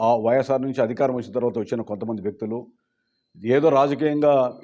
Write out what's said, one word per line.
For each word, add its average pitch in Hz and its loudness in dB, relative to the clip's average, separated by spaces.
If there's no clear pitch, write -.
ఆ 120 4
వైఎస్ఆర్ 131 2
నుంచి 131 -4
అధికారం 127 -2
వచ్చిన 117 -10
తర్వాత 120 -2
వచ్చిన 117 -4
కొంతమంది 107 -6
వ్యక్తులు, 110 -6
ఏదో 147 4
రాజకీయంగా 143 2